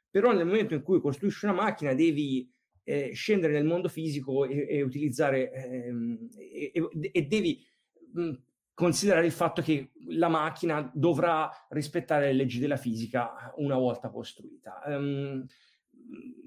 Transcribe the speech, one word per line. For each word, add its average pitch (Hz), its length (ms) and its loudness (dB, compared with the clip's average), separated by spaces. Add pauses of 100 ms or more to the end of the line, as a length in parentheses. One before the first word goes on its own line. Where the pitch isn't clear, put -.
però 226 240 4
nel 170 140 4
momento 202 260 2
in 147 80 0
cui 180 180 4
costruisci 196 460 0
una 202 80 2
macchina 180 400 0
devi, 143 580 2 (320)
eh, 143 300 -2
scendere 175 400 2
nel 147 100 2
mondo 170 260 0
fisico 139 560 -2
e, 139 220 -2
e 143 140 0
utilizzare, 135 720 0
ehm, 120 840 -6
e, - 380 -10
e, 170 400 -4
e 175 140 2
devi, 170 360 0 (540)
mm, 170 160 -2 (400)
considerare 170 540 4
il 160 40 2
fatto 170 300 0
che 147 300 0 (180)
la 165 200 2
macchina 156 640 0
dovrà 156 520 4 (220)
rispettare 147 580 0
le 135 60 4
leggi 127 260 2
della 143 180 0
fisica 117 800 -4
una 139 200 0
volta 123 320 0
costruita. - 760 -14
Ehm, 139 600 -4 (1000)